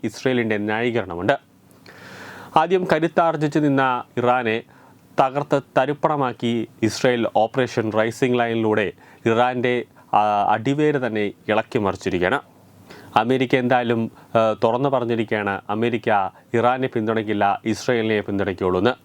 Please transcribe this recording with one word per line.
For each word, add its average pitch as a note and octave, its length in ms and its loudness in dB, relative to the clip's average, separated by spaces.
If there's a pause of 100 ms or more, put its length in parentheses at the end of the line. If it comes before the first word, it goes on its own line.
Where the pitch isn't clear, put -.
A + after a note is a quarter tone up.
ഇസ്രയേലിന്റെ A#2 540 -2
ന്യായീകരണമുണ്ട്. G#2+ 840 -2 (1160)
ആദ്യം F3+ 340 2
കരുത്താർജിച്ച് D#3+ 680 0
നിന്ന C3+ 440 2 (140)
ഇറാനെ A#2+ 460 0 (580)
തകർത്ത് C#3 400 0 (160)
തരിപ്പണമാക്കി C3 920 0 (140)
ഇസ്രയേൽ A#2 540 2
ഓപ്പറേഷൻ A2+ 640 0
റൈസിംഗ് A#2+ 420 0
ലൈനിലൂടെ A2 520 0 (340)
ഇറാന്റെ, B2 600 0 (280)
ആ, G#2+ 60 4 (340)
അടിവേര് C#3 540 0
തന്നെ G#2+ 180 -2 (220)
ഇളക്കി G#2+ 320 0
മറിച്ചിരിക്കുകയാണ്. F#2 600 0 (760)
അമേരിക്ക B2 400 2
എന്തായാലും, B2 560 0 (240)
ആ, A2 280 2
തുറന്നു B2 260 0
പറഞ്ഞിരിക്കുകയാണ്, A2 800 -2
അമേരിക്ക G#2+ 600 0 (240)
ഇറാനെ B2 340 2
പിന്തുണയ്ക്കില്ല, G#2+ 800 0
ഇസ്രയേലിനെ A2 560 0
പിന്തുണയ്ക്കുള്ളൂ F#2+ 580 -2
എന്ന്. A#2+ 140 2 (120)